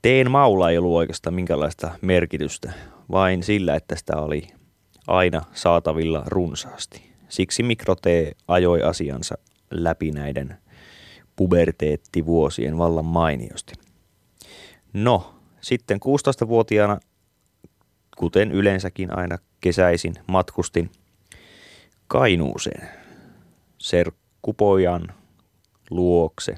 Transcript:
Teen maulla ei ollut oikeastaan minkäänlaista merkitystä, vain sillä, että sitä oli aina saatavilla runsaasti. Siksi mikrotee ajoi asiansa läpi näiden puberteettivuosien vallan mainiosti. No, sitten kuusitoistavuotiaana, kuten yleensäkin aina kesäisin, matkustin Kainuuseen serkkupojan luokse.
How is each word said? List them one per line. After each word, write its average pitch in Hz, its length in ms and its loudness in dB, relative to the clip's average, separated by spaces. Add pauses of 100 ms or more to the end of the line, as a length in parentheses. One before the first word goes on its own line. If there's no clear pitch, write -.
Teen 127 300 2
maulla 104 380 4
ei 85 80 2
ollut 87 180 0
oikeastaan 82 380 -2
minkäänlaista 82 580 -4 (100)
merkitystä, 85 720 -2 (380)
vain 92 320 2
sillä, 95 320 0
että 80 200 -6
sitä 78 220 -6
oli 76 300 -6 (600)
aina 87 340 2 (120)
saatavilla 80 720 0
runsaasti. - 880 -8 (180)
Siksi - 340 -2
mikrotee 87 680 0 (160)
ajoi 87 360 2
asiansa 76 540 -4 (340)
läpi 82 400 -4
näiden 71 460 -8 (800)
puberteettivuosien 80 1400 0
vallan 82 280 0
mainiosti. 80 680 -2 (1200)
No, 104 400 0 (280)
sitten 104 380 -2
kuusitoistavuotiaana, 110 1000 2 (1160)
kuten 95 340 0
yleensäkin 95 680 -2
aina 87 200 -6 (240)
kesäisin, 87 540 2 (120)
matkustin 90 640 -2 (1160)
Kainuuseen 92 840 0 (880)
serkkupojan 87 1400 0 (760)
luokse. 87 680 0